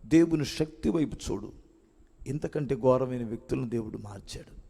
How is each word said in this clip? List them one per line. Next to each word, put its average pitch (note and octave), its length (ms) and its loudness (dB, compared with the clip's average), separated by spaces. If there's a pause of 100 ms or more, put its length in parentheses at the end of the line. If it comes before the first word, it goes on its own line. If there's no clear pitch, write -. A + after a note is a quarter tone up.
దేవుని D#3+ 400 6
శక్తి - 420 -4
వైపు E3 280 0
చూడు. - 360 -6 (720)
ఇంతకంటే D3 500 -4
ఘోరమైన B2+ 480 4
వ్యక్తులను A#2 440 -4
దేవుడు G#2+ 300 -4
మార్చాడు. G#2 560 -14 (160)